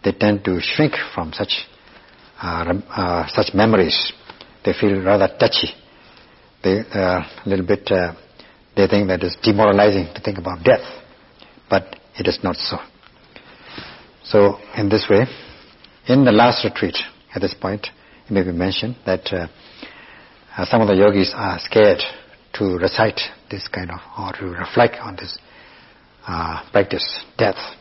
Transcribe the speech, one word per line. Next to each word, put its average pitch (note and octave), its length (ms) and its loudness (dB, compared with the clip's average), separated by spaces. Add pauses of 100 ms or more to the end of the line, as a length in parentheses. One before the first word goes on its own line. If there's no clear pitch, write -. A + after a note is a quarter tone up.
They G2+ 80 0
tend G#2 340 0
to F2+ 140 0
shrink - 340 0 (200)
from D#2+ 200 -8
such, - 340 -6 (720)
uh, E2+ 260 -6
rem-, F#2 220 -2
uh, F2 380 -4
such - 260 -2
memories. G#2 600 2 (520)
They C#3 80 2
feel G2 280 0
rather F#2+ 260 4 (120)
touchy. - 300 2 (960)
They, F#2+ 160 2
uh, F#2 440 -2
a - 220 -18
little F#2+ 200 -2
bit, G2 260 -2
uh, F2+ 220 0 (640)
they G2 120 4
think G2+ 220 2
that F2+ 140 0
it's F2 200 -4
demoralizing G2+ 680 4
to - 80 -14
think G2 160 -6
about E2+ 260 -10
death, A#2 180 4 (880)
but - 260 -2 (220)
it F2+ 100 -2
is F2+ 160 -2
not F2+ 120 -2
so. - 220 -8 (1500)
So, G2+ 340 4 (180)
in G#2 140 0
this G#2+ 200 2
way, A2+ 160 6 (840)
in C3 180 6
the A#2+ 60 6
last A#2 320 4
retreat, - 340 -4 (380)
at F#2+ 60 -4
this - 120 -4
point, G2 340 -6 (380)
it - 60 -10
may G2 120 0
be F2+ 80 -4
mentioned F#2+ 440 -4 (100)
that, F#2 260 -4
uh, F2 160 -4 (1120)
uh, F#2 80 -4
some A#2 160 2
of G#2 60 4
the G2+ 80 4
yogis G2 400 4
are F#2 240 -6
scared G#2 420 4 (520)
to F#2 240 -2
recite G2 420 -2 (320)
this G2 160 -12
kind F#2 240 -10
of, E2+ 80 -12 (180)
or F#2+ 160 -8
to G2 140 -10
reflect F2 480 0
on - 200 -14
this, - 220 -14 (880)
uh, E2 440 -6
practice, - 480 -2 (180)
death. G2+ 200 0 (240)